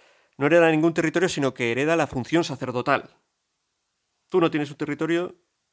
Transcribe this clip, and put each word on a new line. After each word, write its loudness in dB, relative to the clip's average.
No 0
hereda 6
ningún 2
territorio, 0
sino -2
que -4
hereda 0
la 0
función -2
sacerdotal. -4
Tú 2
no 4
tienes -4
un -18
territorio, -4